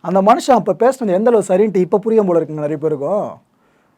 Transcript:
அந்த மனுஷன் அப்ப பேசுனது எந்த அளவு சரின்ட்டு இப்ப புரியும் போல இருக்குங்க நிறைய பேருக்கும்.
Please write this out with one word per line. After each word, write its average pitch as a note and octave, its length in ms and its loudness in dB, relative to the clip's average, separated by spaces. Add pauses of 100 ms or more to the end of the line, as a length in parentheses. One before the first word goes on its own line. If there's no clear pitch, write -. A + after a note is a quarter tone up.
அந்த F#3 200 0
மனுஷன் E4 300 2
அப்ப G3+ 220 2
பேசுனது B3 340 0
எந்த G3+ 240 2
அளவு G#3 160 2
சரின்ட்டு G3 280 0
இப்ப F3+ 220 0
புரியும் G#3+ 280 0
போல E3+ 140 2
இருக்குங்க D3+ 100 -4
நிறைய D3+ 280 -6
பேருக்கும். D3 600 -4 (600)